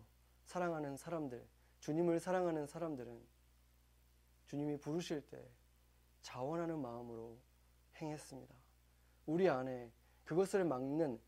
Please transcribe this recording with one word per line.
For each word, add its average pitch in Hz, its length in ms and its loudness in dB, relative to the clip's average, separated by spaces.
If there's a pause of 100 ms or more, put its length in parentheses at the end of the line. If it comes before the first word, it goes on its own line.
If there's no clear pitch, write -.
(440)
사랑하는 160 520 -2
사람들, 135 500 -6 (340)
주님을 170 400 4
사랑하는 170 460 2
사람들은 131 540 -6 (1300)
주님이 147 320 -2
부르실 156 500 -4
때 - 180 -14 (760)
자원하는 160 580 -2
마음으로 117 580 -8 (580)
행했습니다. 151 580 -8 (720)
우리 175 220 6
안에 127 440 2 (320)
그것을 185 400 4
막는 135 640 2